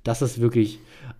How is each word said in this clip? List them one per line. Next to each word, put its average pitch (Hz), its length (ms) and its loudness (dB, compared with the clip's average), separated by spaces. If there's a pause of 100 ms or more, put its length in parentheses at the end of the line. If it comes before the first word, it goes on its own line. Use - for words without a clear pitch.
Das 113 180 -2
ist 123 180 -2
wirklich, 117 400 2 (400)